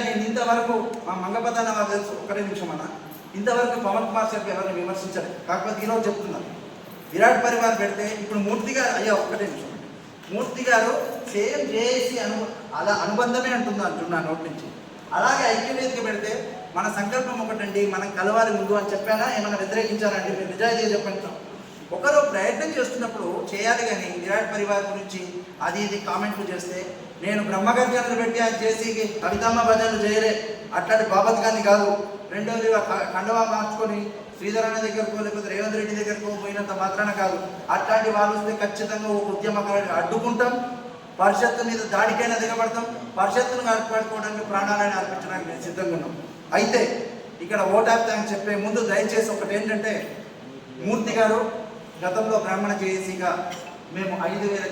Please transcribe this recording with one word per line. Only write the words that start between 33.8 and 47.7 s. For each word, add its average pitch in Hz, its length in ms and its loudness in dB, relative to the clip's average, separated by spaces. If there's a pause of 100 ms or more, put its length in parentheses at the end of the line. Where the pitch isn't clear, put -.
శ్రీధర్ 208 280 0
అన్న 220 200 -2
దగ్గరకో 208 400 -2
లేకపోతే 202 260 -4
రేవంత్ 214 260 -2
రెడ్డి 208 220 -2
దగ్గరకో 208 420 -4
పోయినంత 202 380 -4
మాత్రాన 202 400 0
కాదు. 185 180 2 (360)
అట్లాంటి 220 420 4
వాళ్ళు 208 200 4
వస్తే 214 160 -2 (120)
ఖచ్చితంగా 214 440 -2 (100)
ఒక 202 160 -2
ఉద్యమకారుడిని 202 640 0
అడ్డుకుంటాం, 233 520 2 (680)
పరిషత్తు 226 480 4
మీద 226 120 -2 (140)
దాడికైనా 220 480 2
దిగబడతాం, 226 420 0 (360)
పరిషత్తును 247 480 2
కాపాడుకోవడానికి 214 840 0
ప్రాణాలైనా 202 500 2
అర్పించడానికి 180 500 -6
మేము 165 180 -8
సిద్ధంగా 175 280 -2
ఉన్నాం. 156 160 -4 (460)
అయితే 220 240 4 (640)
ఇక్కడ 202 160 0 (120)